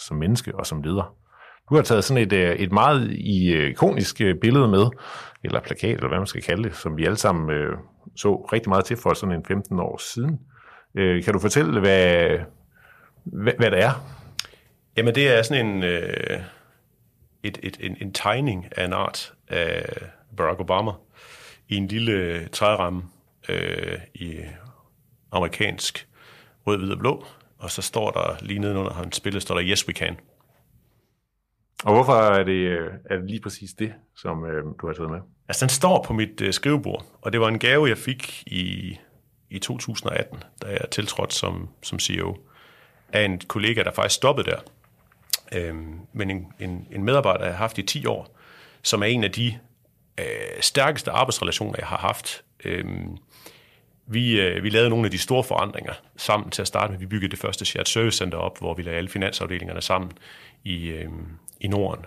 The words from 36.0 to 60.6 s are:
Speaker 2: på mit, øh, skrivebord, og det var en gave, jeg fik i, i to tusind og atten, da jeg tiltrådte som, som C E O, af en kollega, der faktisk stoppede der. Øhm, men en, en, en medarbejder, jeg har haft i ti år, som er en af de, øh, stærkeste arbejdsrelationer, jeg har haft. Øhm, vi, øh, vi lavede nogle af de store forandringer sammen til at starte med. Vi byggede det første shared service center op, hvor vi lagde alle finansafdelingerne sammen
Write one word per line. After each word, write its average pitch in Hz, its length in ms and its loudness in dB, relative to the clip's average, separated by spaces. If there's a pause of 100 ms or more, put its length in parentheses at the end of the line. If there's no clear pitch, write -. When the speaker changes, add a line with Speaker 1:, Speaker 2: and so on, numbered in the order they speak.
Speaker 2:
på 113 100 -6
mit, 107 280 -2
øh, 98 120 0
skrivebord, 139 520 -2 (160)
og 113 120 -4
det 117 80 2
var 110 60 4
en 113 120 0
gave, 135 300 6
jeg 110 80 2
fik - 500 -8
i, 92 500 -6 (520)
i 98 100 -12
to - 180 -6
tusind - 340 -6
og 80 80 -2
atten, - 240 -10 (180)
da - 60 -12
jeg 98 240 -6
tiltrådte 101 440 -4
som, 90 340 -4 (140)
som - 160 -8
C - 100 -2
E 90 140 -2
O, 95 120 -6 (760)
af 104 120 4
en 92 140 -2
kollega, 107 440 -2
der 87 80 0
faktisk - 240 0
stoppede 131 360 2
der. - 60 -2 (960)
Øhm, 80 440 -6 (140)
men 101 180 -4
en, 92 280 -8
en, 90 320 -8
en 98 120 -6
medarbejder, 101 420 2
jeg 87 80 -2
har 92 60 -8
haft 113 180 -2
i 98 60 -6
ti 135 220 -4
år, - 320 -6 (440)
som 104 200 0
er 104 60 2
en 120 160 2
af 95 80 0
de, 117 260 -2 (600)
øh, 80 60 -6 (360)
stærkeste 143 500 2
arbejdsrelationer, 107 640 0
jeg - 100 -8
har 98 100 -4
haft. - 460 -4 (200)
Øhm, 90 540 -6 (880)
vi, 113 340 2
øh, 90 220 2
vi 107 60 0
lavede 117 200 6
nogle 113 160 2
af 95 60 0
de 92 60 -4
store 127 260 0
forandringer - 500 -4 (220)
sammen 104 360 -2
til - 100 -6
at 95 60 -4
starte 101 240 0
med. 95 80 -8
Vi 92 60 -8
byggede 95 260 -4
det - 80 -10
første 98 260 -6
shared - 200 -4
service 113 320 2
center 90 200 -4
op, 87 220 -6
hvor 85 140 -4
vi 90 80 -8
lagde 85 160 -6
alle 90 120 -4
finansafdelingerne 90 720 -6
sammen 92 300 0 (520)